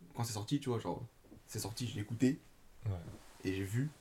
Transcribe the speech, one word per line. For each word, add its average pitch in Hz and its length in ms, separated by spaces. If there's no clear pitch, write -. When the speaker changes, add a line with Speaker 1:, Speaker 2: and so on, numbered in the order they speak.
Speaker 1:
quand 117 100
c'est 117 80
sorti, 107 260
tu 139 100
vois, 117 120
genre, - 220
c'est - 140
sorti, 110 260
je 104 80
l'ai 104 80
écouté, 127 380
Speaker 2:
Ouais. 104 60
Speaker 1:
et 95 100
j'ai 95 100
vu, 120 240